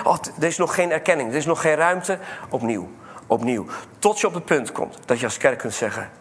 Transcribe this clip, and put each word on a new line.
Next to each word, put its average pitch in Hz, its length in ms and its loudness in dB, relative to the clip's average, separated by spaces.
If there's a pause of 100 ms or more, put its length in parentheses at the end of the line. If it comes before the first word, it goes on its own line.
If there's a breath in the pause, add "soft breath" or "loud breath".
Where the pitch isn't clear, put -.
Oh, 170 120 4
t-, - 220 -10
er 151 60 0
is 165 120 0
nog 175 180 0
geen 175 160 2
erkenning, 156 400 2
er 123 60 -2
is 151 100 -2
nog 160 140 2
geen 160 140 4
ruimte. 180 440 0 (300 loud breath)
Opnieuw, 113 420 -4 (360 loud breath)
opnieuw. 113 400 0 (320 loud breath)
Tot 208 220 2
je 220 60 4
op 175 80 -2
het 170 100 -6
punt 139 280 2
komt - 320 -6
dat 120 140 2
je 120 60 -2
als 113 120 -4
kerk 127 220 4
kunt 113 160 -6
zeggen, 104 360 -4 (100)